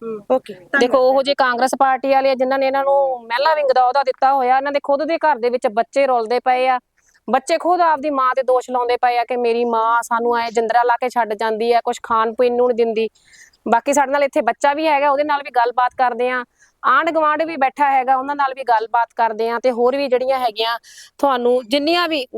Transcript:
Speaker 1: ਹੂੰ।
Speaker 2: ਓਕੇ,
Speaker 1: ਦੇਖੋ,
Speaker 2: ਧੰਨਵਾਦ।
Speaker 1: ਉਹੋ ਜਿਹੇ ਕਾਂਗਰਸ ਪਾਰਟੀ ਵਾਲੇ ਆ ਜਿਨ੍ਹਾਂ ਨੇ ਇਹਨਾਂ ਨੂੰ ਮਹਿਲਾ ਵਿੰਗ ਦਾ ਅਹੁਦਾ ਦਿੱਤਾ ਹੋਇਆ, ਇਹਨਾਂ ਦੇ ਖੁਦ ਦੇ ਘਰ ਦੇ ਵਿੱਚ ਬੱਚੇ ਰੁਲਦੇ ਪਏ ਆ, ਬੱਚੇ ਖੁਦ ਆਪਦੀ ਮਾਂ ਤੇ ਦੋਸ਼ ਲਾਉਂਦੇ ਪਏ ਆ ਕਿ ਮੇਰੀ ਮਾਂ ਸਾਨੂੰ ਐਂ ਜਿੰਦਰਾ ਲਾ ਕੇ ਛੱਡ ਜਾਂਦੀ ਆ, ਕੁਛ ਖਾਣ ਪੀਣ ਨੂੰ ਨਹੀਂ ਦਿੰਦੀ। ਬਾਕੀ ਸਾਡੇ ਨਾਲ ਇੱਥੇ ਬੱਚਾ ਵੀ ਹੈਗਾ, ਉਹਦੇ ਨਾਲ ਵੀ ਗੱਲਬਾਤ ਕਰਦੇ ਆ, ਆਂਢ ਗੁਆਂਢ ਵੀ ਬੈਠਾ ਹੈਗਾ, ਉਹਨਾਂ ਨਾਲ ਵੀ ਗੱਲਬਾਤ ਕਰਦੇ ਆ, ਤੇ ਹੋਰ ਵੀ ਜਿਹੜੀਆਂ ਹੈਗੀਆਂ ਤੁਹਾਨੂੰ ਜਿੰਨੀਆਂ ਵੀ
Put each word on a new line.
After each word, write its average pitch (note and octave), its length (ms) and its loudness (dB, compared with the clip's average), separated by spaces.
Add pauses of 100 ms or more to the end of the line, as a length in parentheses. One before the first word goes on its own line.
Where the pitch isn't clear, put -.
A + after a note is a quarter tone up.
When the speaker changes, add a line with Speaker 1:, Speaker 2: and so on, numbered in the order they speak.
Speaker 1:
ਹੂੰ। A3 320 -6
Speaker 2:
ਓਕੇ, B3+ 180 -6
Speaker 1:
ਦੇਖੋ, - 180 -20
Speaker 2:
ਧੰਨਵਾਦ। B3+ 300 2
Speaker 1:
ਉਹੋ C4 220 2
ਜਿਹੇ C#4 120 -2
ਕਾਂਗਰਸ B3+ 440 0
ਪਾਰਟੀ C4 300 0
ਵਾਲੇ C4+ 200 2
ਆ C4+ 60 0
ਜਿਨ੍ਹਾਂ C4 240 -2
ਨੇ C4+ 80 0
ਇਹਨਾਂ C4+ 160 -2
ਨੂੰ C4+ 400 0
ਮਹਿਲਾ C4 320 0
ਵਿੰਗ D4 200 0
ਦਾ B3+ 100 4
ਅਹੁਦਾ C4 180 0
ਦਿੱਤਾ C4 300 0
ਹੋਇਆ, C4 240 2
ਇਹਨਾਂ C#4 140 -4
ਦੇ C#4+ 120 0
ਖੁਦ C#4 200 0
ਦੇ D#4 140 -2
ਘਰ D4+ 200 0
ਦੇ A#3 120 -2
ਵਿੱਚ B3+ 180 -2
ਬੱਚੇ A#3 400 -2
ਰੁਲਦੇ A#3+ 320 0
ਪਏ B3+ 280 0
ਆ, B3+ 120 0 (500)
ਬੱਚੇ C4 280 0
ਖੁਦ F4 240 0
ਆਪਦੀ D4+ 280 0
ਮਾਂ C4 260 0
ਤੇ C4 80 -2
ਦੋਸ਼ B3 260 0
ਲਾਉਂਦੇ B3 280 0
ਪਏ B3 200 0
ਆ A#3+ 60 0
ਕਿ B3 140 -6
ਮੇਰੀ A#3+ 280 0
ਮਾਂ A#3 380 0
ਸਾਨੂੰ A#3 340 -2
ਐਂ A#3 140 -4
ਜਿੰਦਰਾ A3+ 320 0
ਲਾ A#3 120 2
ਕੇ B3 140 -4
ਛੱਡ A3+ 240 -2
ਜਾਂਦੀ A3+ 400 -2
ਆ, A#3 100 2
ਕੁਛ A#3+ 200 -4
ਖਾਣ A3+ 300 0
ਪੀਣ A#3+ 220 0
ਨੂੰ B3 120 2
ਨਹੀਂ B3 100 -2
ਦਿੰਦੀ। A3+ 320 -2 (580)
ਬਾਕੀ A#3 260 2
ਸਾਡੇ C4+ 180 0
ਨਾਲ C#4+ 120 0
ਇੱਥੇ C#4 180 0
ਬੱਚਾ A#3 320 0
ਵੀ D#4 140 -2
ਹੈਗਾ, C#4+ 240 2
ਉਹਦੇ C#4 120 2
ਨਾਲ C#4+ 220 -2
ਵੀ D4 60 -16
ਗੱਲਬਾਤ B3 460 0
ਕਰਦੇ B3 320 0
ਆ, B3+ 140 -2 (420)
ਆਂਢ C#4+ 240 4
ਗੁਆਂਢ D4+ 340 2
ਵੀ E4 140 -6
ਬੈਠਾ C4+ 340 0
ਹੈਗਾ, C4 240 2
ਉਹਨਾਂ C#4 200 -4
ਨਾਲ C#4 200 -2
ਵੀ C4 80 -10
ਗੱਲਬਾਤ A#3 520 0
ਕਰਦੇ A3+ 340 -2
ਆ, A#3 100 -4
ਤੇ B3+ 120 0
ਹੋਰ A#3+ 260 0
ਵੀ C#4 100 -2
ਜਿਹੜੀਆਂ B3+ 320 0
ਹੈਗੀਆਂ A3+ 400 -4 (380)
ਤੁਹਾਨੂੰ B3 500 2
ਜਿੰਨੀਆਂ D4+ 400 0
ਵੀ D4+ 180 -4 (120)